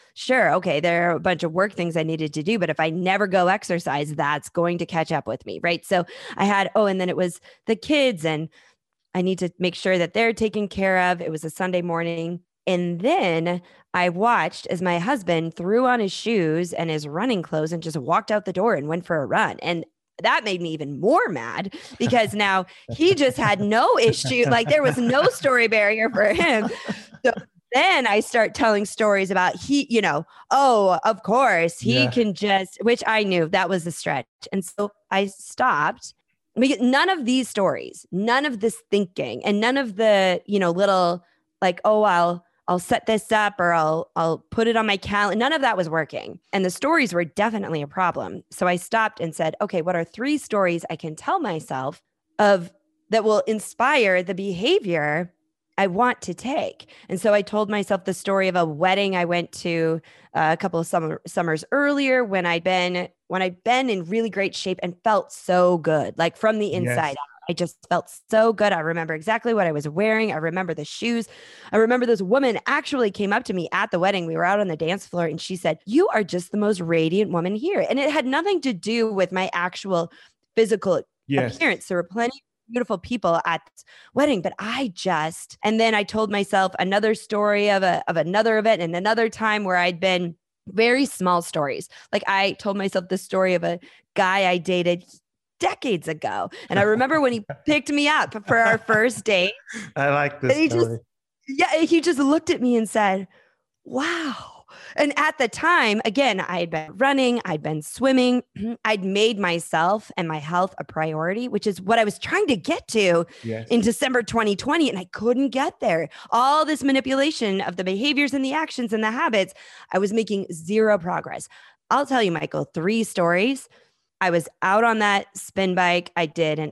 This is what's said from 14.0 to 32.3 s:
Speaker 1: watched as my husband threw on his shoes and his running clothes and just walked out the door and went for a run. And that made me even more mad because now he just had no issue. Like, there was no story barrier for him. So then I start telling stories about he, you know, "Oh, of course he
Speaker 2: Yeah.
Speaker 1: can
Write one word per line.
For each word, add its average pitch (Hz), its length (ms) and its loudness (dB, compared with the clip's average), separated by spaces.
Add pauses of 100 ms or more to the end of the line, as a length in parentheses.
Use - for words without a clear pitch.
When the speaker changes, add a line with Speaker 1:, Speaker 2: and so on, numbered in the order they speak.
Speaker 1:
watched 185 580 -2
as 175 140 -4
my 175 180 0
husband 170 560 -2
threw 214 300 0
on 247 160 2
his 190 100 -2
shoes 175 640 -2
and 165 160 -4
his 151 180 -4
running 185 340 -2
clothes 160 300 -4
and 170 120 -6
just 160 140 -6
walked 165 340 2
out 208 140 2
the 190 80 -4
door 208 200 2
and 147 160 -2
went 170 160 -4
for 160 160 0
a 127 40 -2
run. 151 360 0
And 170 240 -4 (380)
that 262 220 2
made 190 160 -2
me 165 100 -4
even 143 280 -8
more 294 300 2
mad 127 440 -8 (260)
because 233 340 2
now 196 320 0 (280)
he 359 220 4
just 269 220 2
had 208 240 2
no 226 380 4
issue. 233 500 2
Like, 233 200 2
there 294 120 4
was 254 160 0
no 254 280 2
story 254 420 2
barrier 220 420 2
for 214 240 2
him. 285 360 2 (560)
So 240 80 2 (400)
then 294 340 4
I 208 140 4
start 220 340 0
telling 214 300 2
stories 196 440 2
about 180 280 2
he, 285 320 -2
you 226 120 2
know, 160 240 0 (260)
"Oh, 226 520 6
of 214 200 0
course 190 560 2
he 254 240 2
Speaker 2:
Yeah. 240 80 0
Speaker 1:
can 220 220 0